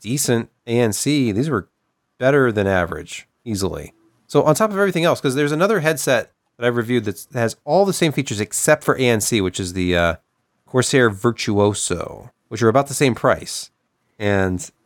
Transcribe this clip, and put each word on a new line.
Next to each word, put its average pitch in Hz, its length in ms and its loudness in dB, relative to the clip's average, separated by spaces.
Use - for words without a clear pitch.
decent 117 500 -2
A 117 140 0
N 110 120 2
C. 135 400 0
These 135 180 -2
were 104 180 -4
better 131 320 4
than 101 160 0
average, 85 600 -2
easily. 92 500 -6
So - 160 2
on 151 100 4
top 220 160 0
of 190 80 -4
everything 180 260 0
else, 151 160 2
'cause 131 140 -2
there's 147 180 0
another 190 280 0
headset 143 500 0
that 120 80 -2
I've 120 100 0
reviewed 117 280 0
that's, 104 220 -6
that 131 140 -8
has 113 240 -2
all 175 200 2
the 196 80 0
same 160 200 0
features 113 280 -4
except - 440 0
for 131 120 2
A 127 60 -8
N 117 180 2
C, 110 200 0
which 92 180 -2
is 92 140 -6
the, 90 240 0
uh, 85 180 2
Corsair 127 440 2
Virtuoso, 101 1200 -2
which 110 140 -6
are 113 60 6
about 135 200 4
the 131 60 -10
same 131 200 2
price. - 560 -2
And 95 520 0